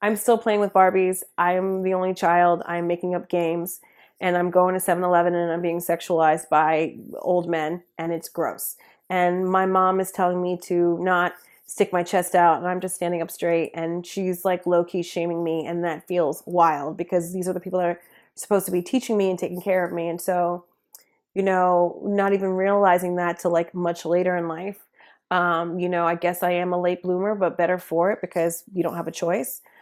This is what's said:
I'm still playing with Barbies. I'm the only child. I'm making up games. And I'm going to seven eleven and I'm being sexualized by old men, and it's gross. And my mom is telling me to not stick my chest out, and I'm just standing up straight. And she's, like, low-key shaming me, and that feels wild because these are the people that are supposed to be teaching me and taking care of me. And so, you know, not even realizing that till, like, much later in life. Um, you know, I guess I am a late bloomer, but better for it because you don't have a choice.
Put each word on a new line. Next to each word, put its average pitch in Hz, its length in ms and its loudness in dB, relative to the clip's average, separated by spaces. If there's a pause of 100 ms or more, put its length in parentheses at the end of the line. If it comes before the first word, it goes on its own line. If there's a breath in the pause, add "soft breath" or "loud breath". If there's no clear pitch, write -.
I'm 214 140 0
still 233 200 4
playing 214 240 0
with 196 120 0
Barbies. 185 500 4 (160)
I'm 185 440 0
the 190 120 0
only 185 200 0
child. 175 520 4
I'm 175 200 -4
making 175 280 -2
up 175 140 -6
games. 170 520 -2 (400 soft breath)
And 180 160 0
I'm 175 140 0
going 180 240 4
to 185 60 -2
seven 180 240 0
eleven 175 300 4
and 170 180 0
I'm 170 100 -4
being 170 160 -2
sexualized 165 720 0
by 156 480 2 (240)
old 175 280 0
men, 165 340 -4 (160)
and 165 140 -4
it's 165 160 -8
gross. - 480 -6 (320 soft breath)
And 180 420 0
my 190 160 2
mom 185 340 2
is 185 100 -4
telling 180 320 0
me 180 220 -2
to 175 360 2
not 180 340 0 (320 soft breath)
stick - 260 -2
my 175 100 0
chest 180 320 -2
out, 170 240 6
and 175 80 -6
I'm 185 140 -2
just 180 160 -8
standing 175 260 -4
up - 80 -6
straight. 170 440 -2
And 170 320 -6
she's, 185 380 -4
like, 180 220 0
low-key 175 360 0
shaming 170 400 -4
me, 160 240 -4
and 170 180 -4
that 165 220 -6
feels 165 380 -2
wild 160 520 0
because 170 360 -2
these 185 160 -4
are 185 60 -4
the 180 60 -6
people 185 180 -4
that 175 100 0
are 175 120 -4 (340 soft breath)
supposed 190 320 0
to 190 60 -4
be 180 100 0
teaching 240 340 -2
me 196 140 2
and 180 80 -2
taking 180 220 -6
care 185 240 0
of 170 80 -6
me. 170 160 -4
And 170 120 -6
so, 175 440 -2 (720 soft breath)
you 190 80 -2
know, 180 600 2
not 202 300 2
even 190 160 0
realizing 185 680 2
that 175 220 -2
till, 175 120 -2
like, 170 240 0
much 175 300 -4
later 180 320 0
in 170 120 -4
life. 180 300 -10 (520 soft breath)
Um, 175 480 0
you 175 100 -2
know, 170 180 0
I 170 80 2
guess 175 280 -2
I 180 100 2
am 180 200 0
a 180 80 0
late 175 220 0
bloomer, 185 320 -2
but 180 220 0
better 180 220 2
for 175 340 0
it 208 80 -4
because 170 420 -4 (100)
you 185 100 -2
don't 165 140 -2
have 165 120 -6
a 165 40 -8
choice. 185 500 -4 (180 soft breath)